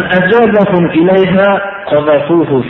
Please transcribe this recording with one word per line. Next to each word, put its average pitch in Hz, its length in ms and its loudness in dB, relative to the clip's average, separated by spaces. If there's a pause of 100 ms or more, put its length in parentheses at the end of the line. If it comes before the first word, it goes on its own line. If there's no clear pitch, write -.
أجابهم 196 840 0
إليها 190 720 2 (260)
قذفوه 147 840 0